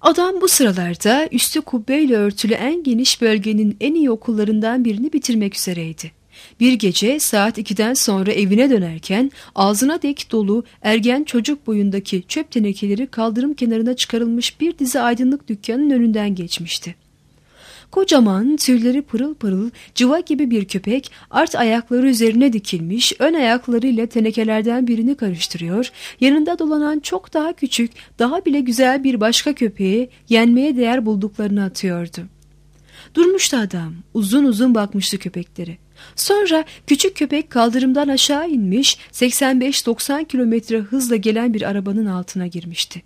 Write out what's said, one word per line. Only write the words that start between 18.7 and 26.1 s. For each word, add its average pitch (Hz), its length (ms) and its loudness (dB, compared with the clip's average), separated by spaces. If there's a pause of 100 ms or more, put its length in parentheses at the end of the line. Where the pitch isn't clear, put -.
pırıl 277 340 -4
pırıl, 202 340 -4 (260)
cıva 262 240 2
gibi 294 320 -2
bir 208 140 0
köpek 208 460 -4 (200)
art 220 240 0
ayakları 240 540 2
üzerine 233 440 4
dikilmiş, 190 680 -2
ön 302 140 2
ayaklarıyla 240 720 0
tenekelerden 220 840 0
birini 233 280 0
karıştırıyor, 180 760 -4 (300)